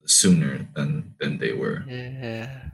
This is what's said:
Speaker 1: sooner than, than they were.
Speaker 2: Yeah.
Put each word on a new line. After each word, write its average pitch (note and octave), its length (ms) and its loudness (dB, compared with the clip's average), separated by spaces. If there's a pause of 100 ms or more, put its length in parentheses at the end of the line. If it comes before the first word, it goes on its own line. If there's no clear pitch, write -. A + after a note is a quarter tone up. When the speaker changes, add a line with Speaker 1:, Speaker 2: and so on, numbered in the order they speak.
Speaker 1:
sooner D#2 680 6
than, D2 460 -4
than - 180 -2
they A1+ 140 -2
were. - 360 -4
Speaker 2:
Yeah. B2+ 840 -10